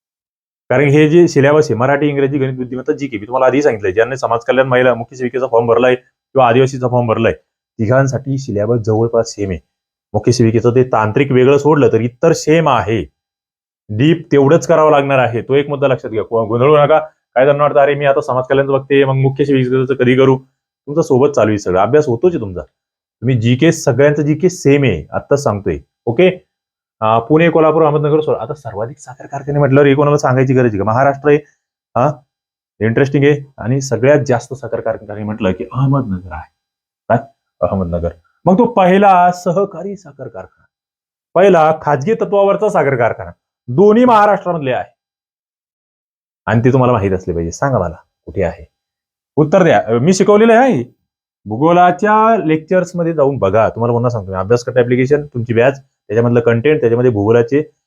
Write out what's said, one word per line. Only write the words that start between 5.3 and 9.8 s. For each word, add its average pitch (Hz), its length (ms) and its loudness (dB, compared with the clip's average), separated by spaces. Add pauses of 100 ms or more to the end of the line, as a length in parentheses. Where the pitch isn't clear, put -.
फॉर्म 117 200 0
भरलाय 120 280 2
किंवा - 540 -2
आदिवासीचा 127 400 0
फॉर्म 120 180 0
भरलाय, 110 260 0 (160)
तिघांसाठी 135 880 -4
सिलेबस 107 400 -4
जवळपास 113 520 -2
सेम 98 200 -6
आहे. 87 80 -6 (540)